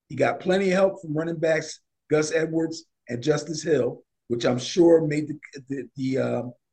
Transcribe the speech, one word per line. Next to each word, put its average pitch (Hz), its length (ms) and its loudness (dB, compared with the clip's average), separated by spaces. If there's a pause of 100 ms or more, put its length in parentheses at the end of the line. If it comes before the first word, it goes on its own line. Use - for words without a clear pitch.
He 147 80 -14
got 127 240 0
plenty 190 300 2
of 180 60 4
help 190 260 2
from 151 120 -8
running 165 240 -4
backs 156 440 -2 (280)
Gus 151 220 0
Edwards 160 540 -2 (240)
and 120 120 -6
Justice 151 400 -2
Hill, - 420 -2 (260)
which 120 160 -2
I'm 135 120 2
sure 165 480 4
made 151 220 -2
the, 147 100 -8 (300)
the, 135 300 -8
the, 131 200 -2
um, 120 360 -2 (200)